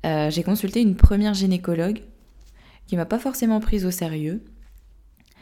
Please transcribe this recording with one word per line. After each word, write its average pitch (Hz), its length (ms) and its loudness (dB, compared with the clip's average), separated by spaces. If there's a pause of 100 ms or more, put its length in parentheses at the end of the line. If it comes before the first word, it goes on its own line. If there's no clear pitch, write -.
euh, 156 240 0
j'ai 160 120 -2
consulté 202 380 -2
une 202 160 4
première 208 380 4
gynécologue 180 680 -2 (840)
qui 180 100 -4
m'a 165 100 -2
pas 220 120 -2
forcément 233 420 0
prise 208 260 0
au 180 40 0
sérieux, 160 540 -4 (960)